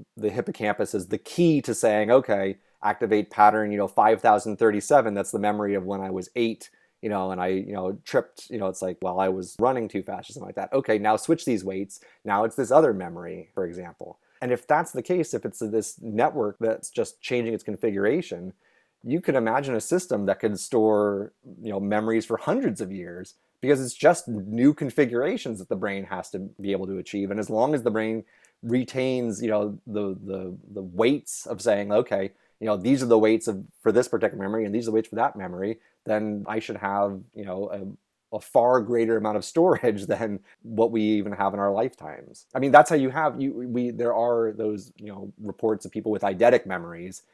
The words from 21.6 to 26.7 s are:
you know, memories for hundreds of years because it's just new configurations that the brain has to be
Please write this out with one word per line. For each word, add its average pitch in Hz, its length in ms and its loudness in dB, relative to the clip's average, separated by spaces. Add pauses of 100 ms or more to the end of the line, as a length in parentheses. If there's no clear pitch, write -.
you 113 80 -10
know, 98 100 -4
memories 107 460 0
for 113 120 -4
hundreds 170 420 -2
of 98 100 -8
years 92 460 -12 (240)
because 135 220 2
it's 127 120 -8
just 160 360 2
new 113 440 2
configurations 131 840 -2
that 92 80 -14
the 110 80 -4
brain 98 300 -6
has 92 240 -10
to 98 100 -8 (220)
be 98 100 -4